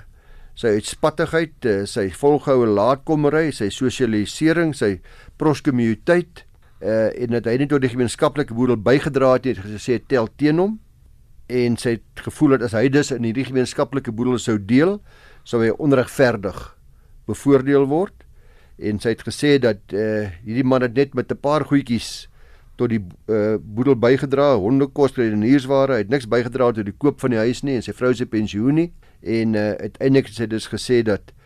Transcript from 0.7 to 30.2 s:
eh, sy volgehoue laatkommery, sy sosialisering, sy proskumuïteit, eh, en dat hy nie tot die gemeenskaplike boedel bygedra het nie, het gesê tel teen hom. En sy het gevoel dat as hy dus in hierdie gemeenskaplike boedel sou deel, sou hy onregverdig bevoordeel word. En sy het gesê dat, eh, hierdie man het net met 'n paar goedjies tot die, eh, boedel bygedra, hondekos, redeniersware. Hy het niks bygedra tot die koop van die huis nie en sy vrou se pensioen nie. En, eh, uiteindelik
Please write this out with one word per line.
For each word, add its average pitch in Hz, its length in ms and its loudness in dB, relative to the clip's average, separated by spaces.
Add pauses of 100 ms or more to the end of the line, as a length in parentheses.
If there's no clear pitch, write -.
eh, 101 200 0
sy 101 240 -4
volgehoue 139 580 2
laatkommery, 143 840 2
sy 104 180 -4
sosialisering, 131 1080 0
sy 98 240 -2 (380)
proskumuïteit, 147 1080 0 (360)
eh, 110 300 0 (140)
en 120 80 -4
dat 117 140 -2
hy 117 120 0
nie 143 100 0
tot 143 140 2
die 131 80 2
gemeenskaplike 127 640 -2
boedel 120 240 2
bygedra 131 560 2
het 127 120 0
nie, 123 100 -2
het 95 100 -12
gesê 107 420 -4
tel 120 200 0 (100)
teen 147 200 2
hom. 208 220 -2 (720)
En 120 280 0
sy 127 120 -4
het - 360 -6
gevoel 135 320 2
dat 110 60 -2
as 113 100 -2
hy 110 160 4
dus 139 220 2
in 117 120 -4
hierdie 117 220 -2
gemeenskaplike 127 640 -4
boedel 123 280 -2
sou 110 200 -2
deel, 139 400 2 (440)
sou 117 200 -2
hy 113 80 2
onregverdig 120 1040 -2 (520)
bevoordeel 139 600 2
word. 165 260 -2 (640)
En 104 200 -4
sy 120 160 -4
het - 100 -14
gesê 139 340 2
dat, 113 200 0 (140)
eh, 107 360 -2 (160)
hierdie 120 200 -2
man 127 160 2
het 120 120 -2
net 139 220 0
met 123 160 -4
'n 113 60 -8
paar 147 280 0
goedjies 131 640 -2 (500)
tot 120 120 0
die, 110 120 -2 (260)
eh, 107 320 0
boedel 123 360 2
bygedra, 135 600 2
hondekos, 135 640 2
redeniersware. 131 760 2
Hy 120 40 2
het 104 120 -2
niks 131 180 -2
bygedra 120 440 0
tot 107 140 -4
die 101 120 -8
koop 139 220 0
van 131 100 -2
die 117 100 0
huis 120 240 0
nie 139 120 -2
en 110 60 -2
sy 104 100 -8
vrou 127 220 0
se 117 120 -6
pensioen 110 500 -2
nie. 170 160 0 (300)
En, 113 340 -2
eh, 104 160 0 (100)
uiteindelik 135 460 0